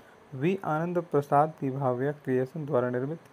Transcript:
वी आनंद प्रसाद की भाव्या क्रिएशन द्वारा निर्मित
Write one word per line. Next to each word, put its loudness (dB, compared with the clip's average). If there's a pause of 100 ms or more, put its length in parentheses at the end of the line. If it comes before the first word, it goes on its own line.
(360)
वी 0
आनंद 0
प्रसाद 2
की -2
भाव्या 0
क्रिएशन -2
द्वारा 0
निर्मित -4 (140)